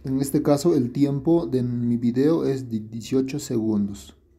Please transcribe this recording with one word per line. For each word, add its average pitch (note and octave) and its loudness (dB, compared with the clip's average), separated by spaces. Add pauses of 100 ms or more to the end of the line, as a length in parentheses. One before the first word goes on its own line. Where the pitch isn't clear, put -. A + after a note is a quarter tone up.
En C3+ -2
este D3 0
caso D3+ 4
el B2 0
tiempo C#3+ 2
de B2+ 0
mi A#2+ 0
video C3 2
es C3 -4
de A2+ -4
dieciocho B2+ -4
segundos. G#2+ -4 (240)